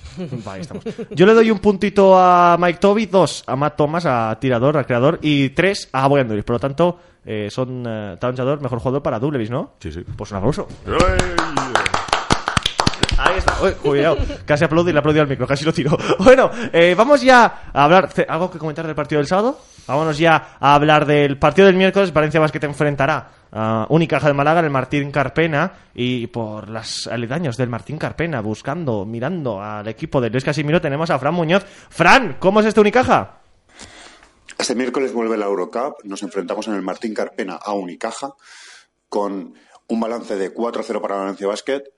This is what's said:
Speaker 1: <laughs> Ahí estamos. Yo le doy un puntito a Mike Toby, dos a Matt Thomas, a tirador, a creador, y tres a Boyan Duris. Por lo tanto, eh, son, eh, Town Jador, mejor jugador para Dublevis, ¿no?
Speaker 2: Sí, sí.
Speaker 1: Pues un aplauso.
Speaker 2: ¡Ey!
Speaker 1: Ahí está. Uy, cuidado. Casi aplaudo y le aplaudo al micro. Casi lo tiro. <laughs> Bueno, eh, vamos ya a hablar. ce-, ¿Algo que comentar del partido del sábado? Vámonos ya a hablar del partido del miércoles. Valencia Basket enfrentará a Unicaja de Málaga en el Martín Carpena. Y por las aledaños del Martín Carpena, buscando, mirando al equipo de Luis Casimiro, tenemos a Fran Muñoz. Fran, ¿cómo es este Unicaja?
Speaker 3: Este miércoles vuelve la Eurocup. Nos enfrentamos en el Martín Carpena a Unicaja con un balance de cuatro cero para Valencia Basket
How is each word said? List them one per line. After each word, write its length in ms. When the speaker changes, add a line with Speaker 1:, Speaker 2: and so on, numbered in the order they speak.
Speaker 1:
<laughs> 280
Ahí 160
estamos. 240
Yo 140
le 80
doy 180
un 80
puntito 580
a 400
Mike 220
Toby, 280
dos 380
a 120
Matt 180
Thomas, 300
a 340
tirador, 380
a 80
creador, 360
y 280
tres 420
a 160
Boyan 220
Duris. 160
Por 100
lo 60
tanto, 380
eh, 260
son, 340
eh, 360
Town 160
Jador, 240
mejor 180
jugador 240
para 160
Dublevis, 300
¿no? 320
Speaker 2:
Sí, 100
sí. 80
Speaker 1:
Pues 160
un 60
aplauso. 280
Speaker 2:
¡Ey! 480
Speaker 1:
Ahí 200
está. 240
Uy, 120
cuidado. 440
Casi 180
aplaudo 260
y 40
le 60
aplaudo 200
al 80
micro. 180
Casi 200
lo 80
tiro. 240
<laughs> 100
Bueno, 300
eh, 260
vamos 240
ya 520
a 100
hablar. 300
ce-, 160
¿Algo 200
que 80
comentar 280
del 100
partido 240
del 80
sábado? 320
Vámonos 320
ya 400
a 160
hablar 300
del 320
partido 300
del 80
miércoles. 380
Valencia 260
Basket 240
enfrentará 680
a 380
Unicaja 380
de 60
Málaga 260
en 80
el 40
Martín 400
Carpena. 600
Y 340
por 420
las 380
aledaños 500
del 120
Martín 280
Carpena, 420
buscando, 640
mirando 560
al 280
equipo 320
de 80
Luis 160
Casimiro, 340
tenemos 300
a 100
Fran 140
Muñoz. 320
Fran, 500
¿cómo 220
es 60
este 120
Unicaja? 600
Speaker 3:
Este 180
miércoles 360
vuelve 240
la 120
Eurocup. 480
Nos 180
enfrentamos 460
en 60
el 80
Martín 300
Carpena 480
a 120
Unicaja 600
con 440
un 80
balance 360
de 180
cuatro 320
cero 160
para 140
Valencia 320
Basket 340